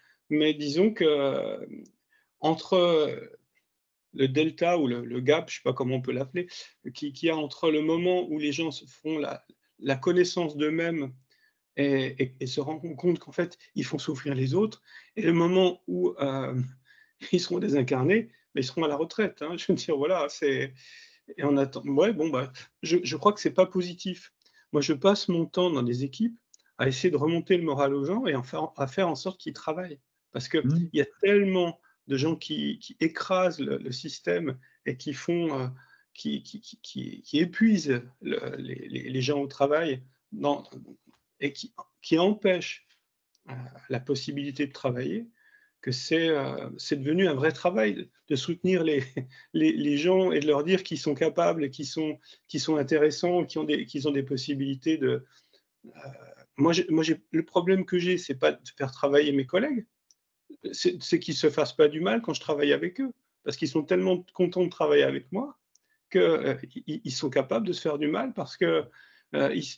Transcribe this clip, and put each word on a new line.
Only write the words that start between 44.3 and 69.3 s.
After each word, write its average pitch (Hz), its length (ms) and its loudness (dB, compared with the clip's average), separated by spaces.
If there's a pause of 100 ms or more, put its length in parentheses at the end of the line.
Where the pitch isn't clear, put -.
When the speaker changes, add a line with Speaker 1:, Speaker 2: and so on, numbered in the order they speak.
Speaker 1:
de 139 60 -10
travailler, 143 540 -4 (540)
que 131 100 -4
c'est, 165 380 0
euh, 135 480 -2
c'est - 240 -2
devenu 170 260 2
un 147 80 2
vrai 151 160 2
travail 208 420 0
de, - 160 -10 (180)
de 147 80 0
soutenir 175 480 0
les, 147 200 2
<laughs> 131 260 -10 (240)
les, 160 180 4
les 147 260 0
gens 180 340 4
et 156 80 2
de 147 80 -2
leur 147 160 4
dire 185 200 2
qu'ils 160 160 -6
sont 151 160 0
capables, 165 540 2
qu'ils 139 180 -10
sont, 151 320 -4 (280)
qu'ils 151 140 -4
sont 165 160 2
intéressants, 151 680 4
qu'ils - 160 -4
ont 151 40 -2
des, 147 200 0
qu'ils 143 220 -4
ont 147 40 0
des 139 120 0
possibilités 139 760 -2
de, 131 280 0 (600)
euh, - 20 -20 (680)
moi, 160 160 6
j'ai, 175 160 2
moi, 160 140 4
j'ai, 156 180 0 (100)
le 160 140 0
problème 185 400 2
que 180 140 0
j'ai, 180 180 0
c'est 156 180 -6
pas - 180 2
de - 60 -10 (180)
faire 135 140 -4
travailler 143 400 4
mes 139 140 2
collègues, 226 400 -2 (880)
c'est, 180 300 -2
c'est 175 160 0
qu'ils 160 160 -6
se 151 140 4
fassent 139 260 -2
pas 151 120 6
du 156 140 0
mal 220 200 0
quand 170 120 -4
je - 80 -6
travaille 147 320 2
avec 175 280 -2
eux, 262 100 -4 (320)
parce 143 140 -6
qu'ils 151 120 -2
sont 156 140 0
tellement 185 500 2
contents 180 300 0
de 170 60 0
travailler 147 340 4
avec 135 280 -2
moi 254 260 -6 (520)
que, 185 100 4
euh, 147 380 4 (300)
ils, 156 160 -6
ils 139 100 -8
sont 143 160 -2
capables 135 380 0
de 175 60 -2
se - 80 -8
faire 147 180 -2
du 151 80 0
mal 220 260 -2
parce - 240 -10
que, 165 280 2 (500)